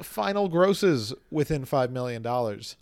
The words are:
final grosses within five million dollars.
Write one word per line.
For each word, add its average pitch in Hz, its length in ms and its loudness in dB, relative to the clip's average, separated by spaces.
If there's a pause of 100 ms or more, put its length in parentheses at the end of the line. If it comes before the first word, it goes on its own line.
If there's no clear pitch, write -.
final 202 480 -2
grosses 170 640 2 (180)
within 151 340 -2
five 127 260 0
million 123 300 -6
dollars. 113 600 -4